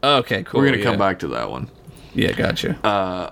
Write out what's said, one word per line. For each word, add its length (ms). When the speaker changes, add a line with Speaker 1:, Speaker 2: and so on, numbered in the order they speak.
Speaker 1:
Okay, 400
cool, 180
Speaker 2:
We're 100
gonna 120
come 100
Speaker 1:
yeah. 60
Speaker 2:
back 200
to 100
that 200
one. 200
Speaker 1:
Yeah, 200
gotcha. 520
Speaker 2:
Uh, 460